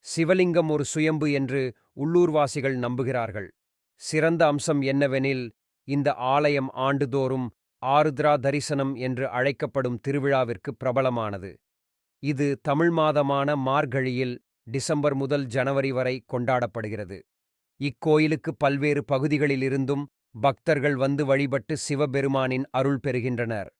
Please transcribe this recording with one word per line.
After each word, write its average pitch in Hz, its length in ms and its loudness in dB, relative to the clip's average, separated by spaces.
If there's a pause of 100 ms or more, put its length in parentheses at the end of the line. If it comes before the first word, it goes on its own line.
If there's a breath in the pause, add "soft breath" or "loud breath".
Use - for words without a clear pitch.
சிவலிங்கம் 170 640 2
ஒரு 147 140 0
சுயம்பு 156 480 0
என்று 135 300 -2 (340)
உள்ளூர்வாசிகள் 151 800 2
நம்புகிறார்கள். 120 720 -4 (520)
சிறந்த 160 460 2
அம்சம் 147 360 2
என்னவெனில், 135 640 0 (440)
இந்த 139 200 0 (180)
ஆலயம் 139 480 2
ஆண்டுதோறும் 131 760 0 (340)
ஆருத்ரா 147 560 4
தரிசனம் 139 560 -2
என்று 127 340 -4
அழைக்கப்படும் 127 720 -2
திருவிழாவிற்கு 135 760 -2
பிரபலமானது. 117 760 -2 (720)
இது 143 240 -2 (160)
தமிழ் 156 300 2
மாதமான 147 640 2
மார்கழியில் 131 760 -2 (320)
டிசம்பர் 143 480 0
முதல் 139 320 -2
ஜனவரி 135 460 0
வரை 127 220 -2 (140)
கொண்டாடப்படுகிறது. 113 880 -4 (640)
இக்கோயிலுக்கு 156 760 2
பல்வேறு 143 460 0
பகுதிகளிலிருந்தும் 139 1000 0 (300)
பக்தர்கள் 139 640 0
வந்து 139 280 0
வழிபட்டு 135 520 0
சிவபெருமானின் 135 920 0
அருள் 135 300 0
பெறுகின்றனர். 120 800 -2